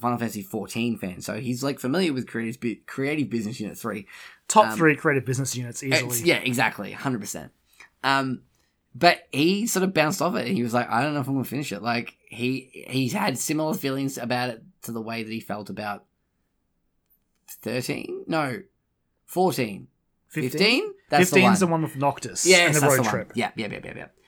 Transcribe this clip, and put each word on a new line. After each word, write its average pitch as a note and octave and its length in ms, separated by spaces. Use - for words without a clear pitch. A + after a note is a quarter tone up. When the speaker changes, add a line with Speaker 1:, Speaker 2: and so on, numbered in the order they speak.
Speaker 1:
Final A#2+ 160
Fantasy G#2+ 240
fourteen A2+ 560
fan. F2+ 240
So G#2+ 180
he's, B2 240
like, C#3 160
familiar D#3+ 320
with B2+ 160
creative A2+ 320
bu-, A2 160
creative C#3 440
business A2 320
unit G2 160
three. G#2 280
Speaker 2:
Top A3 240
Speaker 1:
Um, - 40
Speaker 2:
three D#3 200
creative C#3 280
business C3 300
units A#2+ 260
Speaker 1:
Ex-, C#3 220
Speaker 2:
easily. A#2+ 240
Speaker 1:
yeah, C#3 120
exactly, A2 520
hundred A#2+ 300
percent. F2+ 320
Um, C3+ 380
but E3 260
he F3+ 340
sort F#3+ 180
of F#3 100
bounced D3+ 280
off F3 140
it, E3 120
and D3+ 100
he A#2 60
was A#2 100
like, A#2+ 160
"I A2+ 120
don't D3+ 120
know D3 80
if A#2+ 80
I'm C3+ 60
gonna C3 100
finish C3 260
it." G2 100
Like, A#2 360
he, B2 640
he C3 180
had F3+ 300
similar D#3 380
feelings C3+ 420
about B2 320
it A2+ 120
to - 80
the A2+ 100
way A2+ 220
that A2 80
he A2+ 80
felt G#2 300
about G2+ 340
thirteen? B2+ 800
No, C#3 340
fourteen. C3 640
Speaker 2:
Fifteen? B2+ 240
Speaker 1:
Fifteen? B3 420
That's F3+ 200
the F#3+ 60
Speaker 2:
Fifteen's F#3+ 260
Speaker 1:
one. F3+ 60
Speaker 2:
the - 0
one E3 160
with - 140
Noctis C3 480
Speaker 1:
Yes, F3 220
Speaker 2:
and D3+ 80
the D3+ 40
Speaker 1:
that's C#3+ 120
Speaker 2:
road C3 80
Speaker 1:
the - 40
one. G#2+ 80
Speaker 2:
trip. G2+ 240
Speaker 1:
Yeah, A#2 200
yeah, G#2+ 140
yeah, G2 140
yeah, - 140
yeah. - 80